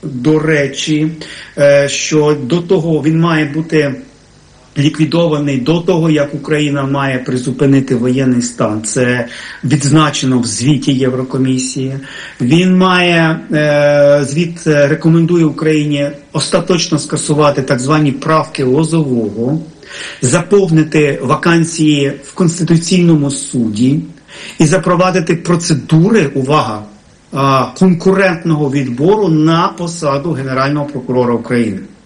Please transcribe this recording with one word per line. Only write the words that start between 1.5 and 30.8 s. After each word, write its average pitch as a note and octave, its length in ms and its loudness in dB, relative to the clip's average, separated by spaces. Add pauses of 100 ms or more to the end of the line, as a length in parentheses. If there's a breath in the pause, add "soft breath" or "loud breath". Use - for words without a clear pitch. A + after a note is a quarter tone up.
е, C#3+ 320 4
що D3+ 540 0
до B2+ 140 0
того E3 440 0
він D#3+ 180 2
має D#3+ 260 2
бути D3 500 -2 (800)
ліквідований D3 800 0
до D3+ 220 0
того, E3+ 300 0
як D3 240 0
Україна C#3+ 500 -2
має C3+ 360 -2
призупинити C3 760 0
воєнний B2 460 0
стан. A2 420 -4
Це B2 420 -2 (380 loud breath)
відзначено C#3 760 2
в A2 60 -2
звіті C3 480 0
Єврокомісії. C3 1000 -2 (480 loud breath)
Він F3 360 4
має, F3 640 2 (140)
е, D3 760 4
звіт, E3 380 -4
е, D3 200 4
рекомендує E3 580 2
Україні D3 640 0 (240)
остаточно E3 680 -2
скасувати D3 640 0
так C3 180 -2
звані D3 320 0
правки D#3 520 -2
Лозового, C3 960 0 (640 loud breath)
заповнити D#3 1000 2
вакансії D3+ 880 0 (120)
в - 80 -20
Конституційному E3 1000 2
суді B2 680 -2 (600 loud breath)
і E3 60 4
запровадити F3 720 0
процедури, E3 960 2
увага, B2+ 480 -2 (520)
а, C3+ 320 0 (120)
конкурентного F3 960 2
відбору C#3+ 560 0
на E3 400 2
посаду D#3+ 640 -4
Генерального C3+ 540 -2